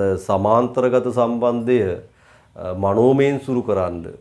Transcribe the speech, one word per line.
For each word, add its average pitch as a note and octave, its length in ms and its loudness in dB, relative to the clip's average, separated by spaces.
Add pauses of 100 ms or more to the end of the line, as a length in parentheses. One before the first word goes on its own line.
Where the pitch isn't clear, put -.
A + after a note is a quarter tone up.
(180)
සමාන්තරගත A#2+ 920 2
සම්බන්ධය, A#2+ 720 0 (760)
අ, F2+ 180 -10
මනෝමයෙන් B2+ 680 2
සුරු B2 240 -4
කරන්න. F2+ 420 -4 (160)